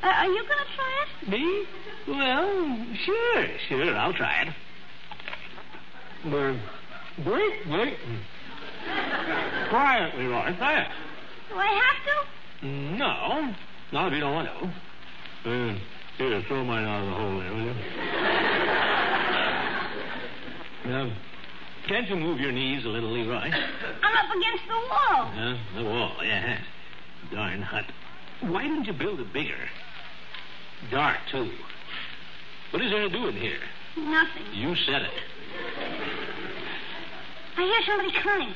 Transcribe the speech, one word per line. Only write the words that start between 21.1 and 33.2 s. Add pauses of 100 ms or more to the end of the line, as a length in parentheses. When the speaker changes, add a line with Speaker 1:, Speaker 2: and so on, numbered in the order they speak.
Speaker 2:
can't
you
move
your
knees
a
little,
Leroy?
Speaker 1:
I'm
up
against
the
wall.
Speaker 2:
Yeah, (200)
the
wall, (120)
yeah. (720)
Darn
hut. (560)
Why
didn't
you
build
it
bigger? (1400)
Dark, (140)
too. (1200)
What
is
there
to
do